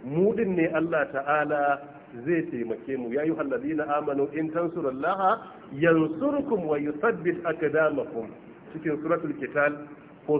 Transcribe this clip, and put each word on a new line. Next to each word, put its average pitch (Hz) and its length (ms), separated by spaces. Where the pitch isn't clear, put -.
mu 170 300
din 190 220
ne 165 180
Allah 160 400
Ta'ala 143 680
zai 165 240
taimake 120 480
mu. 120 160
"Ya 143 80
ayyuhal 156 260
ladina 143 460
amanu 143 400
in 156 160
tansurullaha 170 880
yansurkum 170 880
wa 151 120
yuthabbit 160 680
aqdamakum." 147 800
Cikin 156 240
suratul 156 400
Qital 147 400
ko 151 140